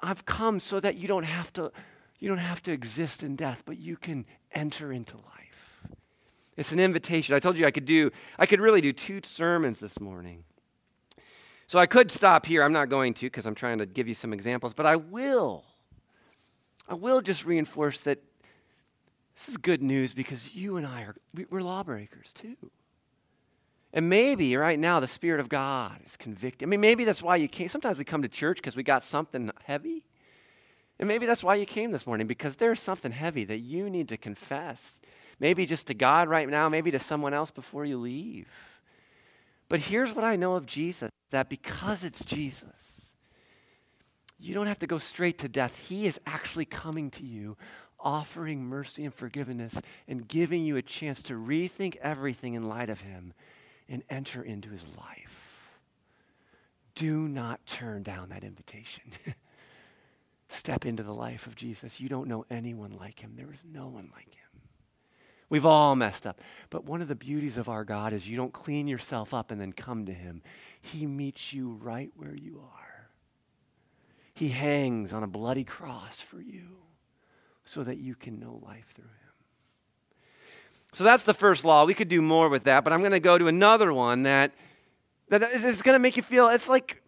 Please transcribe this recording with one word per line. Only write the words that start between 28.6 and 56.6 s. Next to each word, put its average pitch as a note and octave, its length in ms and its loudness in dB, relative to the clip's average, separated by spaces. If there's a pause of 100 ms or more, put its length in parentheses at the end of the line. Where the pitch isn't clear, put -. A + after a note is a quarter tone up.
'cause A#2 140 -8
we C3 80 -4
got C3 200 2
something C3 460 -4 (140)
heavy. F3+ 400 -6 (1000)
And F#3+ 80 -2
maybe A#3 160 0
that's A#3 180 0
why F#3 120 4
you G3+ 100 0
came A3 260 -6
this C#3+ 160 -6
morning, A2 200 -2
because C3 280 -6
there's A3+ 240 2
something F#3+ 320 -6
heavy D3 340 -6
that A2 120 -6
you D#3 320 -6
need E3+ 200 -4
to A2+ 80 -6
confess. C#3 640 -10 (600)
Maybe E3+ 260 2
just D3+ 220 -4
to B2+ 80 -8
God D3 340 4
right D#3 180 2
now, D3+ 220 2
maybe D#3+ 220 0
to C3+ 80 0
someone D3 340 -4
else D3+ 180 -4
before C#3+ 320 -12
you C#3+ 140 -4
leave. B2 500 -10 (1200)
But F3 120 0
here's A3 340 -2
what A3 100 -4
I A3+ 120 0
know F#3 200 0
of D3 120 -6
Jesus, D#3 420 -6 (220)
that C3+ 180 0
because F3+ 540 -8
it's - 200 -12
Jesus, - 920 -10 (1200)
you - 160 -12
don't G#3 140 -2
have G#3 120 -4
to E3 80 -6
go E3 120 -2
straight F3 400 -4
to C#3+ 100 -8
death. B2 260 -2
He G3+ 300 -8
is E3+ 220 -2
actually - 380 -8
coming D#3 460 -10
to - 140 -16
you, G#2+ 320 -12 (420)
offering D3+ 640 -6
mercy C3+ 400 -10
and C#3+ 100 -10
forgiveness A#2+ 640 -10 (280)
and A#2+ 200 -10
giving E3 360 -2
you D3 140 -2
a B2+ 60 0
chance C#3+ 400 -10
to C3+ 100 -12
rethink D#3+ 640 -4
everything C3+ 560 -6
in A2+ 160 -6
light A2+ 220 -6
of G2 100 -10
him F#2 320 -16 (560)
and B2+ 200 -10
enter C3+ 340 -10
into G#2+ 260 -12
his F2+ 160 -16 (120)
life. - 720 -20 (1200)